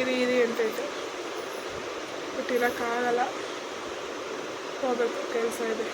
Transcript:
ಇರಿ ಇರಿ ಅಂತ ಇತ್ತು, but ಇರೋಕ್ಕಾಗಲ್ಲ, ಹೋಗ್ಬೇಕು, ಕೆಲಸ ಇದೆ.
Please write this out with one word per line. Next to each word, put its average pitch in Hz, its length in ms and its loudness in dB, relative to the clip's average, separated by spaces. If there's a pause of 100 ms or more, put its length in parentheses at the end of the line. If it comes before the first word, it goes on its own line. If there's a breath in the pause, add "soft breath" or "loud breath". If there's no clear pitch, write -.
ಇರಿ 254 220 2
ಇರಿ 247 220 6
ಅಂತ 226 140 2 (100)
ಇತ್ತು, - 160 -2 (1500)
but 254 200 0
ಇರೋಕ್ಕಾಗಲ್ಲ, 240 640 2 (1600)
ಹೋಗ್ಬೇಕು, 240 380 2 (140)
ಕೆಲಸ 233 260 0 (140)
ಇದೆ. 220 200 -2